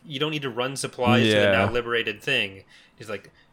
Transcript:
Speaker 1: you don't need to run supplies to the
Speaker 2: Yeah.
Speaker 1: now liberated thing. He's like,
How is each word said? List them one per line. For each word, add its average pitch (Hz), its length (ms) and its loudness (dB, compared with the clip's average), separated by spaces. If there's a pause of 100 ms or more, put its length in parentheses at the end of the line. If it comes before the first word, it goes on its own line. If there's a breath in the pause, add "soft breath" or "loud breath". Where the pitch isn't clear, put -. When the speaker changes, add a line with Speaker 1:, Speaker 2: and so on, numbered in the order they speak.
Speaker 1:
you 139 160 -8
don't 151 100 -2
need 151 120 -6
to 139 80 -4
run 123 260 -4
supplies 123 480 2
to 110 60 4
the 107 60 4
Speaker 2:
Yeah. 101 160 4
Speaker 1:
now 98 200 2
liberated 117 480 -2
thing. 101 420 -4 (320 soft breath)
He's 107 140 -20
like, 101 240 -12 (200 soft breath)